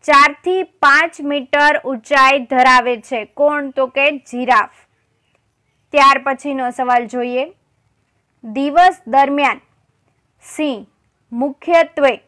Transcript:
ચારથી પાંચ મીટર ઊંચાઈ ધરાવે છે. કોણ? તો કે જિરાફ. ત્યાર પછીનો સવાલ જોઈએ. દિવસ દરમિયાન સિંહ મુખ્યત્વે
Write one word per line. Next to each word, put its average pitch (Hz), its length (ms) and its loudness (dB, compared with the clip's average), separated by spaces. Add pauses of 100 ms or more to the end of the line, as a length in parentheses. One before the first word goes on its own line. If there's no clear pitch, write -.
ચારથી 302 600 0
પાંચ 311 580 0
મીટર 285 640 0
ઊંચાઈ 269 540 2
ધરાવે 254 580 2
છે. 220 280 -8
કોણ? 294 440 -2
તો 262 180 -2
કે 277 240 0
જિરાફ. 247 580 -2 (1200)
ત્યાર 269 320 4
પછીનો 269 480 -6
સવાલ 247 340 -2
જોઈએ. 247 480 -6 (920)
દિવસ 285 640 0
દરમિયાન 277 540 0 (920)
સિંહ 262 320 -8 (440)
મુખ્યત્વે 285 840 -2 (120)